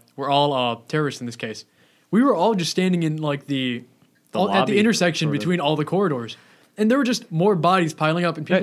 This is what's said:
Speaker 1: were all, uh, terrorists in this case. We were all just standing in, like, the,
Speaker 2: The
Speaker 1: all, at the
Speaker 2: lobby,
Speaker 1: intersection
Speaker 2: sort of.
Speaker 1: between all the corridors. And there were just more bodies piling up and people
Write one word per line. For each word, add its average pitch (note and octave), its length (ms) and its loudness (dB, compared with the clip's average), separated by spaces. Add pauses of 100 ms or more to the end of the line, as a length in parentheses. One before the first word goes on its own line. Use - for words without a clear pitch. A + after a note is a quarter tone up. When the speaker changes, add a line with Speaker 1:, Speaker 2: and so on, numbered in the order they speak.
(140)
Speaker 1:
were C#3 160 -4
all, C#3+ 220 4
uh, A#2+ 240 -2 (100)
terrorists D3+ 340 -4
in B2+ 60 -10
this A#2 80 -10
case. A2 300 -10 (480)
We G#3+ 100 4
were C4 140 4
all G#3 180 2
just E3+ 160 -2
standing F#3 320 0
in, D#3 140 -2
like, D3 320 -6
the, B2+ 340 -4 (480)
Speaker 2:
The G#3+ 80 -6
Speaker 1:
all, F#3+ 100 2
at G3 40 -2
the G3 60 2 (160)
Speaker 2:
lobby, G3+ 40 4
Speaker 1:
intersection F3+ 480 2
Speaker 2:
sort D3 80 -2
of. C#3+ 60 -2
Speaker 1:
between F3 180 0
all D#3 160 0
the D3+ 100 0
corridors. D3 520 -2 (400)
And G#3+ 140 2
there C4+ 80 4
were C#4+ 60 2
just - 260 -4
more F3+ 240 2
bodies E3+ 400 0
piling D#3+ 300 -2
up D#3+ 120 -2
and D#3 80 -10
people F#3 180 2